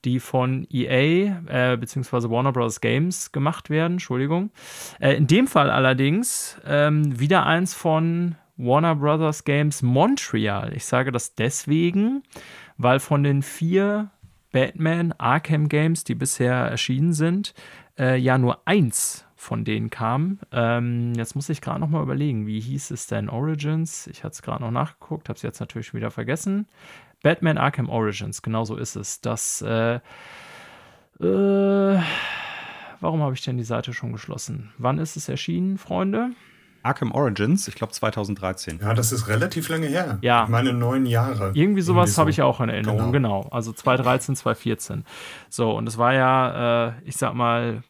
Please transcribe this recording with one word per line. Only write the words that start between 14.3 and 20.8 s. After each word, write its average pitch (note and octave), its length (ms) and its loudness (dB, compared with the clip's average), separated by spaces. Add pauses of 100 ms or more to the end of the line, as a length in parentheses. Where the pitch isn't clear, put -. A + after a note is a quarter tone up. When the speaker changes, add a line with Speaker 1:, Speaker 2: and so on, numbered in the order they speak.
Speaker 1:
Batman D#3+ 640 0
Arkham D3+ 500 2
Games, D#3 380 2
die A#2+ 100 -2
bisher B2+ 400 0
erschienen B2+ 580 0
sind, E3+ 400 0 (460)
äh, B2+ 180 2
ja B2+ 200 4
nur B2 280 2
eins - 600 0 (100)
von A2+ 280 -6
denen G#2+ 280 -2
kam. C#3+ 480 -2 (120)
Ähm, A#2+ 640 0